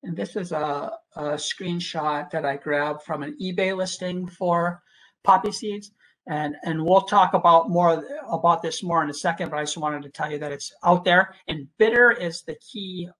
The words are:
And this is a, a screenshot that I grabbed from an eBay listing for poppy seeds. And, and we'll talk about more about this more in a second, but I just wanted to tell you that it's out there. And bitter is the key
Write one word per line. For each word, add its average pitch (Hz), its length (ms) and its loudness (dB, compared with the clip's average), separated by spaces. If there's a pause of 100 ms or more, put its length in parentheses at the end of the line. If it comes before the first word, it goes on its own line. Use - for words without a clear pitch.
And 175 140 -6
this - 180 -8
is 175 180 -6
a, 143 400 -4 (220)
a 156 60 -10 (120)
screenshot 165 960 -4
that 160 140 -4
I 143 120 -2
grabbed 147 460 -2
from 147 200 -6
an 151 160 -10
eBay 185 380 -2
listing 185 500 -4
for 175 540 0 (420)
poppy 190 280 4
seeds. 208 400 -8 (340)
And, 151 380 -4
and 160 200 -2
we'll 185 180 6
talk 190 340 4
about 170 340 6
more 170 340 4 (240)
about 170 360 2
this 160 180 -6
more 170 220 0
in 147 60 -4
a 147 40 -8
second, 170 380 -4
but 151 80 -4
I 151 40 -4
just 147 140 -8
wanted 151 260 -4
to 143 60 -16
tell 151 220 -8
you 147 80 -6
that 147 120 -8
it's - 220 -12 (100)
out 175 220 4
there. 185 300 4 (120)
And 156 200 -8 (100)
bitter 233 340 6
is 175 300 -4
the 151 140 -12
key 185 540 -10 (100)